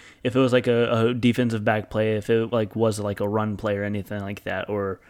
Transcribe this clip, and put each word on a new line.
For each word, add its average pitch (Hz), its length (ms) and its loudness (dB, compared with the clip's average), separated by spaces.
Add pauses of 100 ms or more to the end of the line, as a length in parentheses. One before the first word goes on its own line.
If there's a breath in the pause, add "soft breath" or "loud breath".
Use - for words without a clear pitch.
(240 loud breath)
if 120 100 -2
it 131 60 4
was, 127 120 4
like, 123 140 4
a, 117 440 2
a 123 40 0
defensive 117 500 0
back 107 260 0
play, 110 260 0
if 104 120 -6
it, 113 240 2
like, 110 220 -2
was, 110 240 0
like, 101 220 -4
a 101 80 0
run 107 280 -2
play 104 200 -2
or 101 80 -2
anything 104 360 -6
like 98 220 -8
that, 95 260 -6
or, 98 420 -4